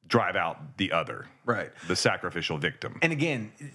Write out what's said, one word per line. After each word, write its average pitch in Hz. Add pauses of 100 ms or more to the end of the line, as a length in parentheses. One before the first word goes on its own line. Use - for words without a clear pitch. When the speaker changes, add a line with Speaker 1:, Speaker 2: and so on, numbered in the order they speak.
Speaker 1:
drive 95
out 82
the 95
other, 78 (180)
Speaker 2:
Right. 107 (160)
Speaker 1:
the 92
sacrificial 87
victim. -
Speaker 2:
And 165
again, 139 (220)